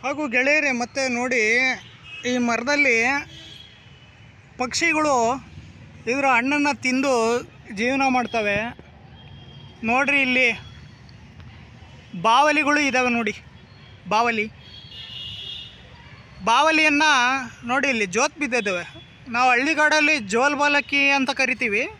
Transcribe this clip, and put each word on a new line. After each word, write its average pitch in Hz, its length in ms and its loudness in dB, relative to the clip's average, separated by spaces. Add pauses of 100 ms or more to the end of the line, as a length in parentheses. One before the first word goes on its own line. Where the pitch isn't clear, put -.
ಹಾಗೂ 277 220 -6 (100)
ಗೆಳೆಯರೇ, 277 380 2 (100)
ಮತ್ತೆ 269 220 -6 (120)
ನೋಡಿ, 247 260 0 (880)
ಈ 247 40 0 (140)
ಮರದಲ್ಲಿ 247 500 2 (1600)
ಪಕ್ಷಿಗಳು 302 560 0 (960)
ಇದರ 277 140 0 (100)
ಹಣ್ಣನ್ನು 285 380 0 (100)
ತಿಂದು 262 300 0 (680)
ಜೀವನ 269 240 0 (140)
ಮಾಡ್ತವೆ. 214 400 0 (1300)
ನೋಡ್ರಿ, 269 380 2
ಇಲ್ಲಿ 254 200 4 (1800)
ಬಾವಲಿಗಳು 294 600 4
ಇದ್ದಾವೆ 247 280 0
ನೋಡಿ, 214 180 -4 (760)
ಬಾವಲಿ. 226 340 0 (2000)
ಬಾವಲಿಯನ್ನು 311 600 4 (600)
ನೋಡಿ, 277 240 0
ಇಲ್ಲಿ 208 220 -2
ಜೋತ್ 294 260 -2
ಬಿದ್ದಿದ್ದಾವೆ. 208 420 -2 (520)
ನಾವು 254 180 4
ಹಳ್ಳಿಗಾಡಲ್ಲಿ 302 640 4 (180)
ಜೋಲ್ 269 280 2
ಬಾಲಕಿ 285 400 2 (160)
ಅಂತ 262 120 0 (120)
ಕರಿತೀವಿ 247 400 -2 (160)